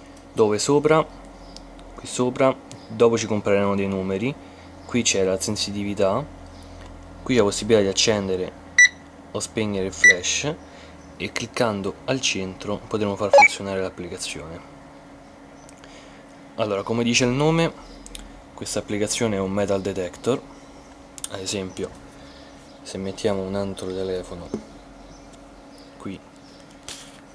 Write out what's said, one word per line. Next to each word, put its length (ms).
dove 240
sopra, 480
qui 140
sopra, 480
dopo 320
ci 80
compareranno 480
dei 120
numeri, 460
qui 160
c'è 200
la 160
sensitività, 840
qui 140
c'è 40
la 60
possibilità 380
di 60
accendere 600
o 100
spegnere 460
il 80
flash 640
e 140
cliccando 640
al 140
centro 680
potremo 280
far 160
funzionare 480
l'applicazione. 800
Allora, 280
come 220
dice 180
il 80
nome, 400
questa 260
applicazione 580
è 20
un 120
metal 300
detector. 600
Ad 80
esempio, 500
se 160
mettiamo 460
un 120
altro 320
telefono 600
qui 220